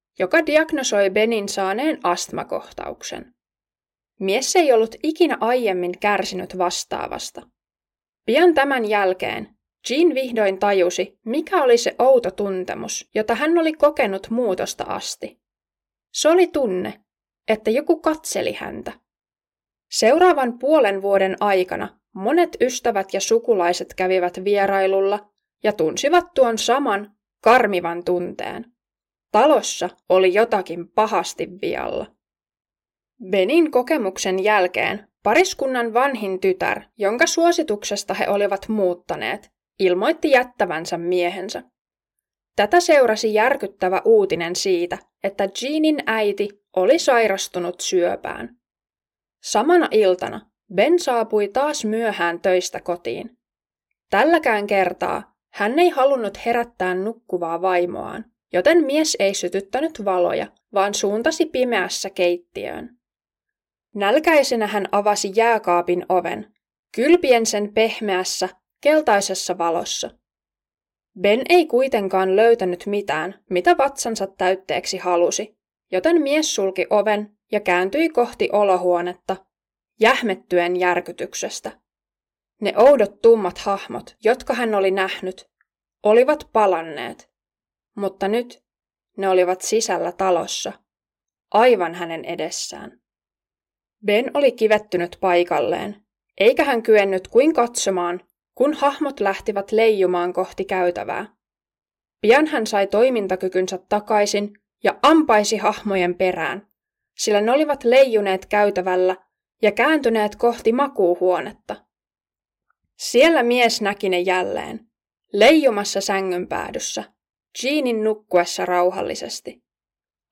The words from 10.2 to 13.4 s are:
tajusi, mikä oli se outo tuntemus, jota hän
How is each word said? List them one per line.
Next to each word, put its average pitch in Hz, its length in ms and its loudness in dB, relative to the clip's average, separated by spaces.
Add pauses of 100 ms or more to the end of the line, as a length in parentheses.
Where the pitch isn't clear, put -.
tajusi, 190 640 0
mikä 311 380 -2
oli 240 140 6
se - 220 -4
outo 247 320 4
tuntemus, 196 840 -8
jota 220 200 -2
hän 311 220 0